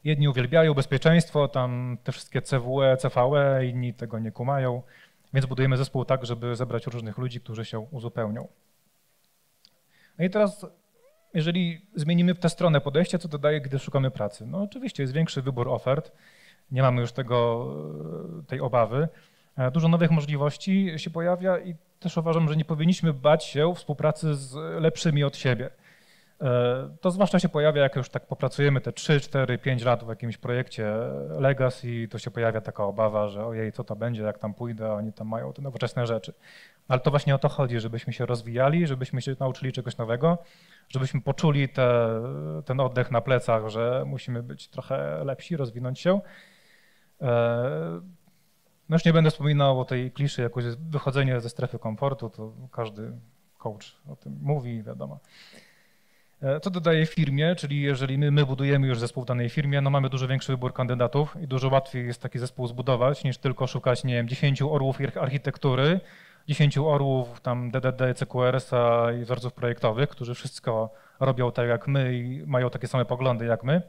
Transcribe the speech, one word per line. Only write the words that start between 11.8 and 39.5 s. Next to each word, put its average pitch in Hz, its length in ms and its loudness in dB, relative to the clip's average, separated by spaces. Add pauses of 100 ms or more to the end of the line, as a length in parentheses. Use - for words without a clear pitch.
zmienimy 175 380 4
w 175 60 -4
tę 170 100 2
stronę 160 320 4
podejście, 165 380 0
co 170 100 -8
to 147 80 -6
daje, 151 240 2
gdy 135 180 -4
szukamy 135 320 0
pracy? 107 360 -6
No 175 160 -4
oczywiście 226 400 -6
jest 127 100 -4
większy 156 280 0
wybór 127 260 -2
ofert, 135 440 -2 (600)
nie 131 100 2
mamy 123 200 4
już 117 100 -4
tego, 120 560 0 (760)
e, - 20 -16
tej - 180 -6
obawy. 123 460 2 (500)
E, 127 140 0
dużo 165 160 2
nowych 165 240 4
możliwości 151 880 0
się - 100 -8
pojawia 175 500 0
i 175 160 -8 (240)
też - 180 -4
uważam, 165 320 2
że 151 60 0
nie 156 100 2
powinniśmy 165 480 2
bać 147 300 4
się 165 320 2
współpracy 151 600 -2
z 135 200 -10 (260)
lepszymi 156 420 2
od 139 140 -2
siebie. 123 320 0 (720)
E, 123 480 2 (120)
to 180 100 2
zwłaszcza 190 280 2
się 175 100 2
pojawia, 147 320 4
jak 135 140 4
już 131 140 -2
tak - 160 -8
popracujemy 139 560 0
te 117 120 -6
trzy, 147 280 2
cztery, 123 360 0
pięć 127 260 -2
lat 120 200 2
w 117 60 -10
jakimś 113 280 -8
projekcie 120 560 -4 (460)
legacy, 127 720 0
to 110 80 -10
się - 120 -8
pojawia 113 300 0
taka 104 240 -6
obawa, 104 420 0
że 101 180 -8
ojej, 110 260 -4
co 113 120 -10
to 107 120 -8
będzie, 110 280 -4
jak 104 140 -4
tam 104 160 -8
pójdę, 110 400 -6
oni 107 200 -6
tam 110 140 -12
mają 123 260 -8
te 139 80 -14
nowoczesne 127 460 -4
rzeczy. 113 260 -4 (540)
Ale 127 120 2
to 143 120 2
właśnie 143 240 2
o - 20 -2
to 143 120 2
chodzi, 120 300 -2
żebyśmy 113 340 -6
się 123 120 -4
rozwijali, 123 640 2
żebyśmy 127 340 -4
się 135 180 -6
nauczyli 131 320 -4